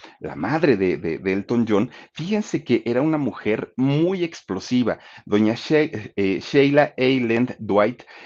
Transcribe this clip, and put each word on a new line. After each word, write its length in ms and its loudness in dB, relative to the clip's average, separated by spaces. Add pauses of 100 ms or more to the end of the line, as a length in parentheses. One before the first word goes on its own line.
(180)
la 160 -12
madre 440 2
de, 180 2
de, 220 -6
de 160 -2
Elton 340 0
John, 220 2 (240)
fíjense 500 -4
que 220 0
era 160 0
una 160 0
mujer 580 -4
muy 480 0
explosiva. 720 -2 (280)
Doña 300 2
She-, 600 -2
eh, 240 0
Sheila 560 2
Ayland 600 0
Dwight 460 0 (220)